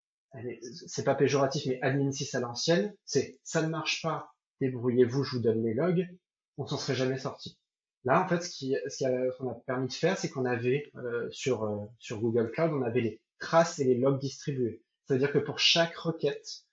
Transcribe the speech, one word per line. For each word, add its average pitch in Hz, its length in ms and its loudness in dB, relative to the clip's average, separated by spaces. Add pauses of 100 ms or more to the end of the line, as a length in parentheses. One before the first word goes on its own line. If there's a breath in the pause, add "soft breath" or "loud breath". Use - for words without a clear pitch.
(360)
allez, 120 240 -10 (280)
c'est - 160 -6
pas 135 100 2
péjoratif, 139 540 2
mais 127 160 -2
admin 139 280 2
six 139 220 -6
à 127 60 -2
l'ancienne, 165 560 0 (100)
c'est - 380 -2
ça 165 180 -2
ne 156 60 0
marche 160 340 -2
pas, 151 320 -6 (280)
débrouillez-vous, 123 600 2
je 127 120 -4
vous 120 80 0
donne 113 200 4
les 113 120 0
logs, 175 320 2 (500)
on 143 80 -8
s'en 143 120 -4
serait 131 180 -2
jamais 131 240 0
sorti. - 400 -10 (440)
Là, 151 200 4
en 180 40 -2
fait, 175 140 2
ce - 80 -8
qui, 135 260 -4 (120)
ce - 100 -8
qui 139 80 0
a, 127 320 2
qu'on 127 140 -6
a - 20 -8
permis 131 340 -4
de - 60 -6
faire, 185 240 2
c'est - 120 -4
qu'on 127 160 -2
avait, 123 500 0
euh, 123 340 -4
sur, 113 360 -2
euh, 104 200 -4 (140)
sur 110 200 -8
Google 113 300 2
Cloud, 160 240 0
on 135 80 0
avait 117 200 0
les 110 200 -2 (160)
traces 170 400 2
et 143 60 -2
les 123 120 6
logs 131 240 2
distribués. 127 640 -4 (240)
C'est-à-dire 139 260 2
que 156 60 0
pour - 220 0
chaque - 360 4
requête, - 760 -4